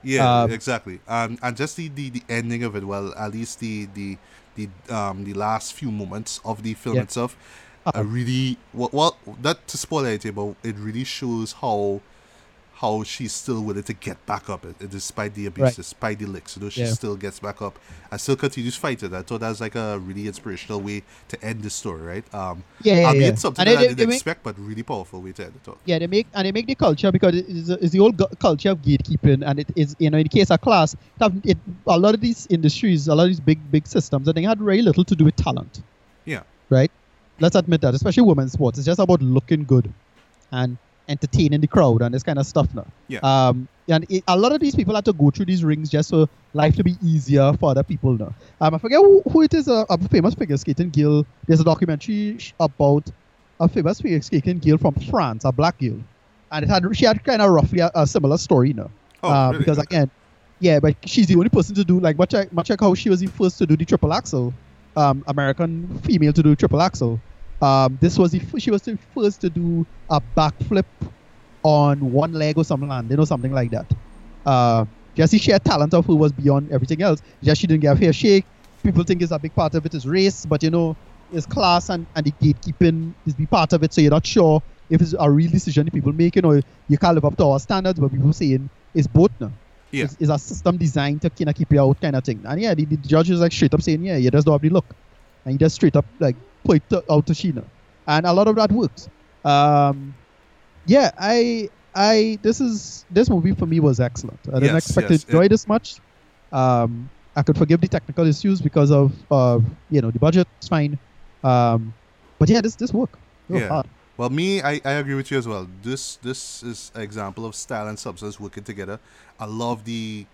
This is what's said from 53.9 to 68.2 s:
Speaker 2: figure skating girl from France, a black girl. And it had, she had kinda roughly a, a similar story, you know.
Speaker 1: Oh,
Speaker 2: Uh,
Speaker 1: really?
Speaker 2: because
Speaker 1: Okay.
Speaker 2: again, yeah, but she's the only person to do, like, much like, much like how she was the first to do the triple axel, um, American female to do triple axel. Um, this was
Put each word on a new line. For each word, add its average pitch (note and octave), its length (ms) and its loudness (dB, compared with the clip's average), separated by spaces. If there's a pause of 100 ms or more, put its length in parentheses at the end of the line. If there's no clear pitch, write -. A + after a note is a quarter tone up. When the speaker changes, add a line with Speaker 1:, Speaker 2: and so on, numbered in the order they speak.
Speaker 2:
figure E3+ 200 -2
skating F3+ 380 -2
girl D3+ 180 4
from D3+ 180 0
France, C3 520 -4
a C3 60 0
black D3+ 260 0
girl. A2+ 180 -4 (560)
And D3+ 120 -4
it - 40 -2
had, F#3 160 2 (100)
she A#3+ 120 2
had G#3+ 180 2
kinda G#3+ 260 2
roughly E3 300 4
a, E3+ 140 2
a D#3 120 2
similar C#3 300 0
story, C3 320 2
you C3 60 -2
know. F#2+ 160 -10 (320)
Speaker 1:
Oh, F3+ 80 -2
Speaker 2:
Uh, C#3 220 4
Speaker 1:
really? D#3 80 -4
Speaker 2:
because D3+ 180 0
Speaker 1:
Okay. D3 80 -4 (100)
Speaker 2:
again, C#3 140 2 (500)
yeah, D#3+ 200 4
but D3+ 140 4 (120)
she's G3 200 4
the F3 100 4
only F3+ 120 4
person G3+ 280 2
to G3+ 80 2
do, F3+ 160 4
like, D#3 180 0
much F3+ 160 2
like, G3 180 -2
much E3+ 160 -4
like G#3 120 -2
how G3+ 140 4
she - 140 -4
was F#3 120 2
the F#3+ 80 -4
first F#3 300 -2
to F#3+ 80 0
do D#3 100 4
the D#3+ 100 -2
triple D#3+ 260 2
axel, B2+ 400 -4 (440)
um, C#3 320 2
American D#3+ 720 -4
female D3+ 340 2
to E3 80 4
do D3+ 120 6
triple D#3 280 2
axel. A#2 360 -2 (440)
Um, C3+ 380 4
this F3 180 2
was F3+ 140 4